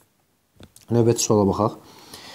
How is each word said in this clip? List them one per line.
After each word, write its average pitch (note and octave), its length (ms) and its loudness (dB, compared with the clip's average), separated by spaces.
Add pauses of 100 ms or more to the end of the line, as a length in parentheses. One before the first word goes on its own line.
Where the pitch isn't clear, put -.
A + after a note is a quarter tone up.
(920)
Növbəti A#2 320 2
suala G#2 240 2
baxaq. G#2 300 -2 (560)